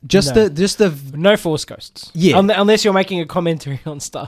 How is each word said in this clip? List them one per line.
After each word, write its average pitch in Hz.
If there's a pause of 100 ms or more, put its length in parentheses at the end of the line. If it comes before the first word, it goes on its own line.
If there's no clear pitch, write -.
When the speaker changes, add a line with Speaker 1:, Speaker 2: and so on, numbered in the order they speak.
Speaker 1:
Just 143
Speaker 2:
No. 220
Speaker 1:
the, 190
just 170
the 208
v- 139
Speaker 2:
No 196
Force 156
Ghosts. -
Speaker 1:
Yeah. 165
Speaker 2:
Un-, 196
unless 208
you're 202
making 190
a 160
commentary 156
<laughs> -
on 147
Star -